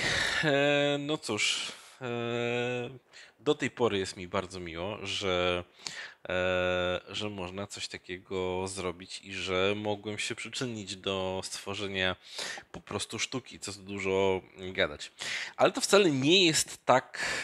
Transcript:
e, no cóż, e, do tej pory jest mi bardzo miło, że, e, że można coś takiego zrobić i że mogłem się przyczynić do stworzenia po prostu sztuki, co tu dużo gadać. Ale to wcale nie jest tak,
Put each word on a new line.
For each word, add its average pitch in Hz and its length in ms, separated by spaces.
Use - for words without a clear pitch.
e, 143 540
no 147 200
cóż, - 540
e, 120 920
do 143 140
tej 139 160
pory 104 280
jest 95 180
mi 90 120
bardzo 92 320
miło, 90 460
że, 90 580
e, 90 800
że 104 220
można 98 360
coś - 220
takiego 92 800
zrobić 90 540
i 98 120
że 95 420
mogłem 104 420
się - 160
przyczynić 110 600
do 95 480
stworzenia 95 720
po - 80
prostu - 380
sztuki, - 420
co 101 120
tu 95 60
dużo 95 640
gadać. 92 540
Ale - 160
to - 80
wcale 196 300
nie 151 360
jest - 380
tak, - 400